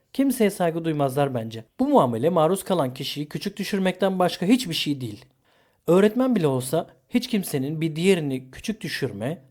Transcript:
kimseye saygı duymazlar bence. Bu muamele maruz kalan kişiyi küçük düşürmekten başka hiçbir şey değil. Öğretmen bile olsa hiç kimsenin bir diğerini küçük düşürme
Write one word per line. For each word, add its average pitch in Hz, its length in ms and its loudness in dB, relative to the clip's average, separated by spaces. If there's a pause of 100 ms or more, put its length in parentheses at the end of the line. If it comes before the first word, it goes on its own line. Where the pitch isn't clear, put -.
(120)
kimseye 247 360 2
saygı 170 360 -2
duymazlar 143 480 0
bence. 113 300 -6 (160)
Bu 262 80 2
muamele 143 420 4
maruz 175 340 2
kalan 143 300 0
kişiyi 147 360 -8
küçük - 280 -8
düşürmekten 190 640 -2
başka 175 260 0
hiçbir 202 280 2
şey 143 280 -4
değil. 107 240 -10 (640)
Öğretmen 214 480 4
bile 165 120 2
olsa 131 400 0 (220)
hiç 247 180 -2
kimsenin 156 540 -4
bir 156 140 -2
diğerini 151 560 0
küçük - 300 -8
düşürme 127 680 -6